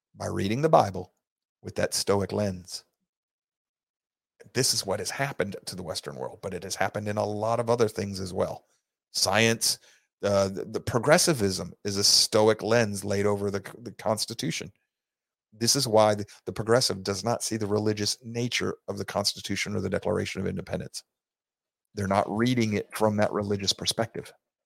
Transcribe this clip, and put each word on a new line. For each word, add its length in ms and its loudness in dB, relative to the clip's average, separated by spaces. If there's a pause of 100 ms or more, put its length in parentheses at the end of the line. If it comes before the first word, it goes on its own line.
(160)
by 100 -8
reading 360 0
the 80 4
Bible 440 2 (480)
with 140 -14
that 180 -2
Stoic 380 0
lens. 520 -4 (1700)
This 200 2
is 120 -2
what 140 -2
has 120 -6
happened 440 -4 (100)
to 100 -12
the 80 -10
Western 320 -8
world, 260 -10
but 120 -8
it 100 -8
has 120 -8
happened 320 -2
in 80 -2
a 100 0
lot 340 0
of 100 -2
other 180 4
things 320 -4
as 140 -8
well. 320 -4 (460)
Science, 640 2 (460)
uh, 260 4
the, 160 -6
the 140 -6
progressivism 960 2 (120)
is 100 -4
a 80 0
Stoic 600 6
lens 420 2
laid 200 2
over 260 0
the, 120 -2 (200)
the 80 -12
Constitution. 800 -4 (840)
This 220 0
is 120 0
why 280 6
the, 100 -6 (200)
the 60 -8
progressive 520 2
does 200 -4
not 200 0
see 120 -2
the 120 -2
religious 560 0
nature 520 -2 (140)
of 80 -4
the 80 -4
Constitution 680 -4
or 40 0
the 100 -2
Declaration 520 -2
of 60 -2
Independence. 560 -8 (880)
They're 140 -4
not 200 4
reading 460 0
it 200 -2
from 240 2
that 140 2
religious 420 -2
perspective. 600 -4 (320)